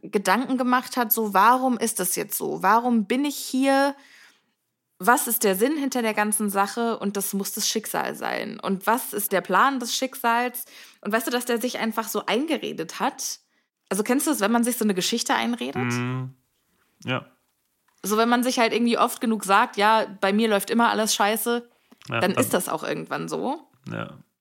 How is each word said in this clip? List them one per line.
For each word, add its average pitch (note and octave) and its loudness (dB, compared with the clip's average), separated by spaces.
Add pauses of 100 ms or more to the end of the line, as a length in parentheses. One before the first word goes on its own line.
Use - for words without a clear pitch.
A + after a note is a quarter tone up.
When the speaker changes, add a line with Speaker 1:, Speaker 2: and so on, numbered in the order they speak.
Speaker 1:
Gedanken G#3 0
gemacht B3 0
hat, A#3 -2
so, G#3+ -2
„Warum B3 4
ist A3+ -2
das F#3 -2
jetzt E3 -6
so? D#3 -4
Warum A3+ 4
bin B3+ 0
ich C#4+ -4
hier? C#4 2 (1040)
Was - 4
ist - -2
der G3 4
Sinn C4+ 2
hinter C4+ -2
der A3 0
ganzen G#3+ 0
Sache?“ G3+ -2
Und G3+ -4
das G3 -4
muss G3 -4
das G3+ -2
Schicksal A2+ -4
sein. - -6
Und F#3+ -4
was A#3 0
ist G3+ -4
der F#3 2
Plan A#3+ 2
des A#3+ -4
Schicksals? B3 -2 (360)
Und G#3 -4
weißt A3+ 0
du, D4+ -2
dass A#3+ -2
der A#3 0
sich A#3+ -4
einfach A3 -2
so G#3 -4
eingeredet G#3+ -4
hat? - -4 (500)
Also G3+ 0
kennst B3+ 2
du D#4+ 2
es, A#3 0
wenn G#3 2
man A#3 4
sich A#3 0
so A3+ 0
eine G#3 4
Geschichte G#3 0
einredet? A#3+ -2
Speaker 2:
Mhm. B2 -2 (680)
Ja. B2+ -4 (800)
Speaker 1:
So, G#3 0
wenn A3+ 4
man A#3+ 4
sich B3+ 0
halt A3+ 4
irgendwie A#3 2
oft - 0
genug A3+ 0
sagt, G#3 2
„Ja, G#3+ 4 (160)
bei G3 2
mir A3+ 4
läuft G3+ 2
immer A#3 4
alles G#3+ 0
scheiße“, A#3 0 (400)
Speaker 2:
Ja, A#2 -2
Speaker 1:
dann F3+ 2
Speaker 2:
dann - 2
Speaker 1:
ist - 0
das F3+ 0
auch - -4
irgendwann D#3+ -6
so. G3+ -6 (240)
Speaker 2:
Ja. - -10 (220)